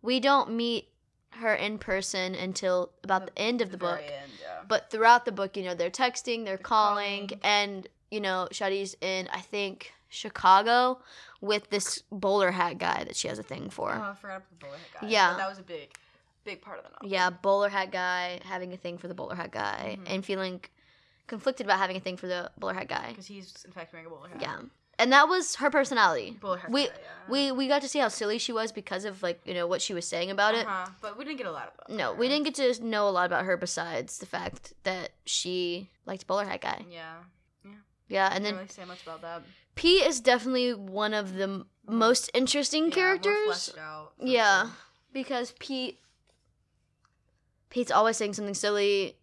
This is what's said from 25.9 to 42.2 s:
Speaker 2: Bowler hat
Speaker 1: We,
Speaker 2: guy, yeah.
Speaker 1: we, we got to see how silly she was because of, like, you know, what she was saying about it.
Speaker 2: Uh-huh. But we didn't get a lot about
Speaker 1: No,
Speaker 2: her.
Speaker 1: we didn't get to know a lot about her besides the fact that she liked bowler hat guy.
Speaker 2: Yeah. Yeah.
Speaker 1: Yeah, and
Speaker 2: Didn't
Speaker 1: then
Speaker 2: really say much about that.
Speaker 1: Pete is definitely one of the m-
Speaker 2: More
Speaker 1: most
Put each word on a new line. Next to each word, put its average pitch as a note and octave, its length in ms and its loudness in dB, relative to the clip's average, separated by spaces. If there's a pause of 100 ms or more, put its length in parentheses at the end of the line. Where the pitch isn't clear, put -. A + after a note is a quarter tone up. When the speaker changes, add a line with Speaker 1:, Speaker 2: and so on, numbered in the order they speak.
Speaker 2:
Bowler F#3+ 180 -4
hat F3 140 -12
Speaker 1:
We, C#4 160 2
Speaker 2:
guy, - 120 -6
yeah. - 300 -16
Speaker 1:
we, C#4 220 2
we C4 160 0
got C#4+ 140 4
to C#4 60 -6
see D4 120 -2
how A#3+ 80 2
silly G#3+ 300 -2
she - 120 -4
was A3 220 -2
because G3 320 -8
of, G3 180 -8
like, F3 220 -4
you F#3 100 -8
know, F3 140 -2
what F3+ 120 0
she F#3+ 140 -4
was E3+ 140 -6
saying F3 240 -4
about G#3 240 4
it. A3+ 100 0
Speaker 2:
Uh-huh. F#3 200 -4 (160)
But G#3 140 -10
we C4 80 -10
didn't D4 140 -8
get A#3+ 80 -8
a E3+ 60 -6
lot B2+ 200 -10
about - 240 -20
Speaker 1:
No, C3+ 180 -2
Speaker 2:
her. - 40 -10
Speaker 1:
we A#3+ 100 2
didn't D4 180 2
get D4 100 -4
to B3 280 0
know G#3 240 2
a - 20 4
lot F3+ 160 2
about F3 180 0
her F#3 120 2
besides E3+ 600 -6
the F#3+ 80 -12
fact - 460 -8 (100)
that F#3 280 -4 (140)
she F3+ 640 -4 (140)
liked F#3+ 220 -10
bowler G3+ 200 -2
hat - 160 -6
guy. - 280 -6
Speaker 2:
Yeah. E3 280 -14 (460)
Yeah. G3+ 60 -20 (380)
Speaker 1:
Yeah, F#3+ 180 4
and G3 160 2
Speaker 2:
Didn't - 20 -6
Speaker 1:
then G#3 120 0
Speaker 2:
really F#3+ 120 -12
say F#3+ 180 -16
much F3+ 180 -16
about E3 180 -14
that. E3+ 200 -10 (340)
Speaker 1:
Pete F4+ 280 6
is D4 160 4
definitely B3 540 4
one G3+ 400 -2
of G3+ 200 -2
the F#3+ 100 -2
m- G3 220 -6 (200)
Speaker 2:
More A3 100 -2
Speaker 1:
most A3+ 380 6